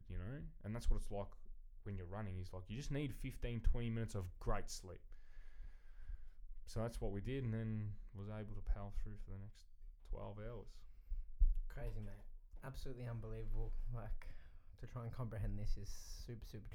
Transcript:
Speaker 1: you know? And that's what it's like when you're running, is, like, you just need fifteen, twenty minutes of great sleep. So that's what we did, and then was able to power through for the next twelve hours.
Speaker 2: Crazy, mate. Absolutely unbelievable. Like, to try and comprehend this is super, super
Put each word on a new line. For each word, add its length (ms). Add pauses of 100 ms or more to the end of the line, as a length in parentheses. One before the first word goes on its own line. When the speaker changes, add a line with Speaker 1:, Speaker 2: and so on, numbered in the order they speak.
Speaker 1:
you 100
know? 220 (240)
And 120
that's 140
what 80
it's 140
like 160 (560)
when 140
you're 80
running, 340
is, 140
like, 140
you 100
just 140
need 220
fifteen, 480
twenty 280
minutes 260
of 100 (140)
great 300
sleep. 320 (1700)
So 140
that's 200
what 100
we 100
did, 220
and 100
then 380 (220)
was 160
able 260
to 60 (120)
power 180 (120)
through 200
for 80
the 80
next 260 (440)
twelve 280
hours. 320 (1000)
Speaker 2:
Crazy, 300
mate. 260 (380)
Absolutely 440
unbelievable. 640 (220)
Like, 340 (520)
to 80
try 160
and 80
comprehend 460
this 240
is 80 (360)
super, 200
super 300